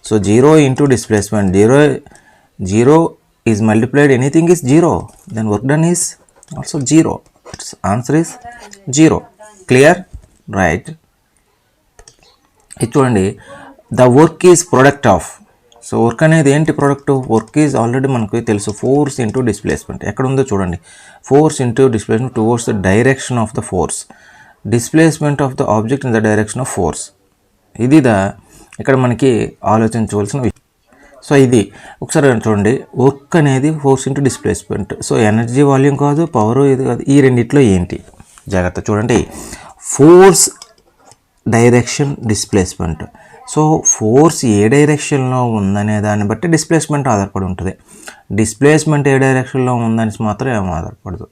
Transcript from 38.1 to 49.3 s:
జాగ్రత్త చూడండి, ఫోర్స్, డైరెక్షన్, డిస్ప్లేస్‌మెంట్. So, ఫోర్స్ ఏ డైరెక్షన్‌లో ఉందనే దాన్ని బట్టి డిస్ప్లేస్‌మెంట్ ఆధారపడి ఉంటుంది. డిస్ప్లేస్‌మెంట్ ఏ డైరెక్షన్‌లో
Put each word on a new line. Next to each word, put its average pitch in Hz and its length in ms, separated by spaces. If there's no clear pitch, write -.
జాగ్రత్త 90 240
చూడండి, 107 300
ఫోర్స్, 175 520
డైరెక్షన్, 123 560
డిస్ప్లేస్‌మెంట్. 92 680
So, 151 100
ఫోర్స్ 131 480
ఏ 101 40
డైరెక్షన్‌లో 143 680
ఉందనే 101 360
దాన్ని 104 240
బట్టి 113 260
డిస్ప్లేస్‌మెంట్ 151 560
ఆధారపడి 98 380
ఉంటుంది. 92 240
డిస్ప్లేస్‌మెంట్ 143 720
ఏ - 20
డైరెక్షన్‌లో 127 480